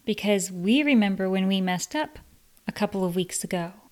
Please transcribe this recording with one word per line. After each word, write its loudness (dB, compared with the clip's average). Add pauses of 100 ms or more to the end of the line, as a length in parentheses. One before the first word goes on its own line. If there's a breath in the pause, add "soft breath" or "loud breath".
because 0
we 2
remember 2
when 2
we 2
messed -2
up -4 (480)
a -6
couple -2
of -2
weeks -4
ago. -4 (200)